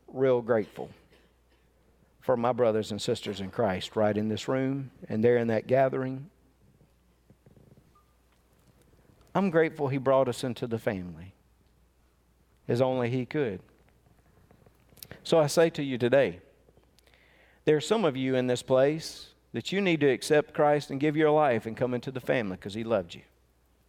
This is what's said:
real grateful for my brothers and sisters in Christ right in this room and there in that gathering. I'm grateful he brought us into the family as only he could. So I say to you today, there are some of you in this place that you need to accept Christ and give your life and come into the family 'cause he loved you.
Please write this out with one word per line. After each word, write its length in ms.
real 360
grateful 480
for 160
my 160
brothers 400
and 100
sisters 380
in 100
Christ 460
right 200
in 120
this 180
room 460
and 160
there 140
in 100
that 180
gathering. 640
I'm 160
grateful 380
he 100
brought 300
us 160
into 220
the 120
family 560
as 120
only 300
he 160
could. 340
So 140
I 80
say 240
to 120
you 160
today, 420
there 100
are 60
some 240
of 100
you 180
in 120
this 160
place 720
that 200
you 100
need 180
to 80
accept 460
Christ 360
and 80
give 200
your 120
life 360
and 100
come 160
into 180
the 100
family 360
'cause 160
he 100
loved 320
you. 80